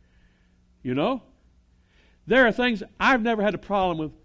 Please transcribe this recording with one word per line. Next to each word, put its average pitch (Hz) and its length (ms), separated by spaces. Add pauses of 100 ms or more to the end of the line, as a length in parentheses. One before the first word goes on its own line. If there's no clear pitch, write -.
(800)
You 127 140
know? 220 280 (1000)
There 247 220
are 214 40
things 240 300 (180)
I've 233 220
never 220 200
had 202 140
a - 40
problem 185 380
with 156 140 (140)